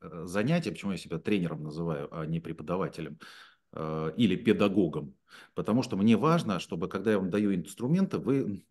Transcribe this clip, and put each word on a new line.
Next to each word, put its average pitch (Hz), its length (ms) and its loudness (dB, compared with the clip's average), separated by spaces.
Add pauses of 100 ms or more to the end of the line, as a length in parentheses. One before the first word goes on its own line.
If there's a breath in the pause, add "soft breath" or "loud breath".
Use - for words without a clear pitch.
э, 85 260 -12
занятия, 107 440 0
почему 98 220 -6
я 85 40 -4
себя 82 220 -6
тренером 82 440 0
называю, 76 480 -4
а 78 140 -6
не 82 160 -2
преподавателем, 82 800 -6 (540 loud breath)
э, 78 440 -4
или 101 200 4
педагогом. 95 800 2 (400 loud breath)
Потому 107 280 0
что 113 140 -4
мне 110 200 6
важно, 123 420 2
чтобы, 85 300 -6
когда 98 220 0
я 104 80 4
вам 95 120 -2
даю 101 240 2
инструменты, 127 640 0
вы 117 520 -2